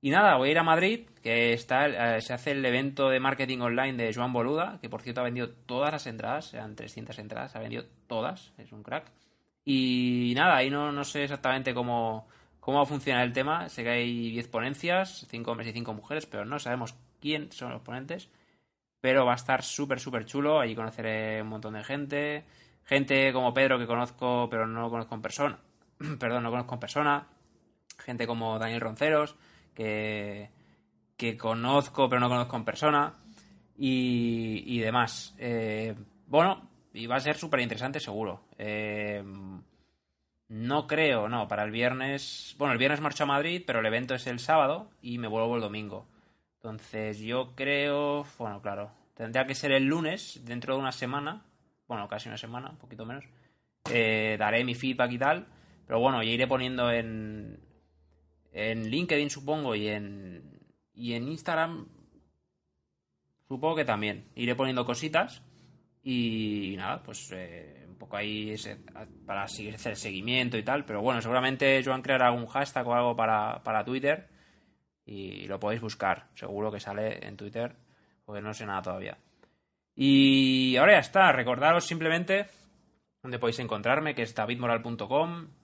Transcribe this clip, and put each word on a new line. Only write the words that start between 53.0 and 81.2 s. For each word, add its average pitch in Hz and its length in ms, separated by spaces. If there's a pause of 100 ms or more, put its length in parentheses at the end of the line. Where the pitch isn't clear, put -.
menos, 131 180 (640)
eh, 110 480
daré 107 260
mi 123 100
feedback 123 380
y 120 60
tal, 151 280 (400)
pero 113 120
bueno, 123 240
ya 110 80
iré 120 160
poniendo 127 460
en, 110 680 (920)
en 110 380
LinkedIn, 147 380
supongo, 139 460
y 107 140
en, 98 720 (340)
y 117 200
en 117 140
Instagram, 165 600 (1600)
supongo 143 260
que 151 100
también, 107 520
iré 120 180
poniendo 127 300
cositas, 156 580 (600)
y, 110 720
y - 20
nada, 95 260
pues, - 300
eh, 82 560
un 90 80
poco 98 200
ahí 107 340
ese, 107 260 (500)
para 101 220
seguir, 107 260
hacer 107 220
seguimiento 117 600
y 107 60
tal, 139 220
pero 104 180
bueno, 120 180
seguramente 131 640
Joan 131 180
creará 127 260
algún 120 180
hashtag 139 400
o 120 80
algo 120 220
para, 110 480
para 107 200
Twitter, 135 460 (720)
y 98 420
lo 98 120
podéis 107 220
buscar, 101 540
seguro 104 360
que 104 80
sale 104 480
en 101 100
Twitter, 113 380 (500)
porque 104 160
no 107 140
sé 113 100
nada 98 180
todavía. 92 360 (800)
Y 135 800
ahora 160 160
ya 180 80
está, 180 320